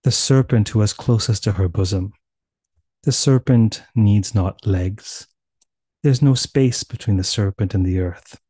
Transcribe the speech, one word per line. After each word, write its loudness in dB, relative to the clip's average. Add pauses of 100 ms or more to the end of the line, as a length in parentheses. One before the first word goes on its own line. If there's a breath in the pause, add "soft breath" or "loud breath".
the 2
serpent 0
who -2
was 0
closest -2
to -2
her -2
bosom. -4 (920)
The 0
serpent 2 (120)
needs 2
not -2
legs. -4 (760)
There's 2
no 4
space 0
between -4
the -2
serpent -4
and 0
the 0
earth. -8 (120)